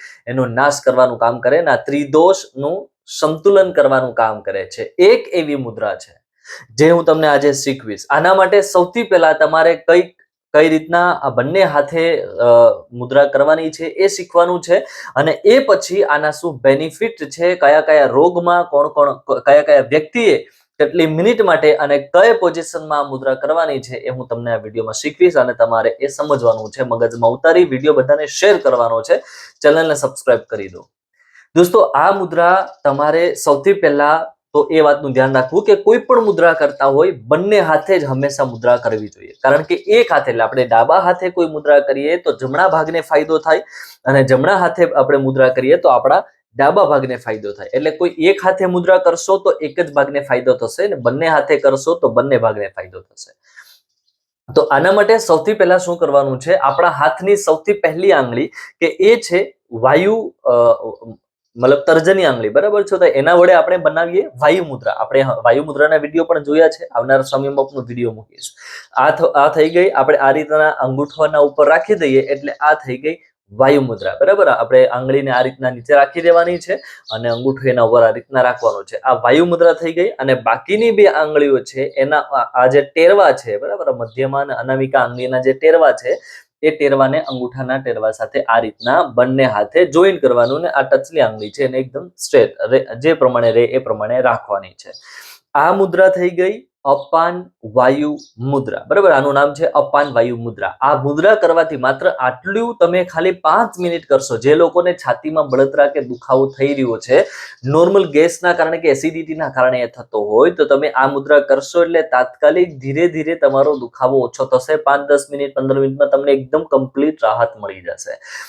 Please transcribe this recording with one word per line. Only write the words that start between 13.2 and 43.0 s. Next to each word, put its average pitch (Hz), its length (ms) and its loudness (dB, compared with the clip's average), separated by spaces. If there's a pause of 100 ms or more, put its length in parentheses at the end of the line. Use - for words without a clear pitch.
કરવાની 156 440 0
છે 160 160 -10
એ 170 220 -2
શીખવાનું 180 540 -2
છે 175 260 0 (280)
અને 147 160 0
એ 233 280 4
પછી 202 440 0
આના 147 280 0
શું 147 300 -10
બેનિફિટ 151 680 -2
છે, 170 260 -2
કયા 147 260 4
કયા 151 240 4
રોગમાં 175 580 2
કોણ 147 240 0
કોણ, 143 240 0
ક-, 135 340 -6
કયા 143 160 6
કયા 147 180 4
વ્યક્તિએ 151 580 0 (420)
કેટલી 160 280 0
મિનિટ 196 340 0
માટે 156 340 2
અને 143 220 0
કઈ 185 420 2
પોઝિશનમાં 156 600 -4
આ 143 40 -2
મુદ્રા 135 300 -4
કરવાની 147 460 -2
છે 120 180 -14
એ - 120 -10
હું 127 180 -10
તમને 117 240 -8
આ 113 60 -2
વીડિયોમાં 110 360 -8
શીખવીશ 160 440 -2
અને 123 160 0
તમારે 113 360 0
એ 135 180 -4
સમજવાનું 117 600 -2
છે, 131 140 -8
મગજમાં 117 480 -2
ઉતારી 165 320 2
વીડિયો 143 300 0
બધાને 143 320 0
શેર 185 320 0
કરવાનો 117 440 0
છે, 170 160 0 (440)
ચેનલને 156 320 2
સબસ્ક્રાઇબ 131 460 -2
કરી 104 280 -10
દો. 90 220 -20 (640)
દોસ્તો, 175 240 4
આ 165 320 2
મુદ્રા 185 580 0 (140)
તમારે 151 500 0
સૌથી 147 400 0
પહેલા 151 580 0 (220)
તો 147 180 0
એ 160 80 2
વાતનું 143 340 0
ધ્યાન 131 220 2
રાખવું 131 280 0
કે 202 120 4
કોઈ 220 220 2
પણ 240 240 0
મુદ્રા 170 320 2
કરતા 143 320 -2
હોય 147 260 2
બંને 156 480 -2
હાથે 165 400 0
જ 147 60 -4
હંમેશા 139 400 -4
મુદ્રા 120 320 0
કરવી 110 300 -4
જોઈએ, - 240 -20 (120)
કારણ 147 180 2
કે 170 140 -4
એક 226 360 0
હાથે 135 200 0
એટલે 117 120 -2
આપણે 117 240 -2
ડાબા 117 320 4
હાથે 180 300 -2
કોઈ 175 180 0
મુદ્રા 147 320 2
કરીએ 143 380 -2
તો 170 140 -4
જમણા 139 360 -2
ભાગને 160 340 -2